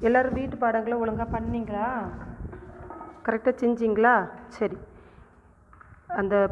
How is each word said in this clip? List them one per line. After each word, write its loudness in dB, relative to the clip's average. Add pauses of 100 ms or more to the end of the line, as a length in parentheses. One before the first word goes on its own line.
எல்லாரும் 4
வீட்டு -4
பாடங்களை 0
ஒழுங்கா 0
பண்ணீங்களா? -2 (1400)
கரெக்டா 2 (100)
செஞ்சீங்களா? 4 (180)
சரி. -4 (1300)
அந்த 2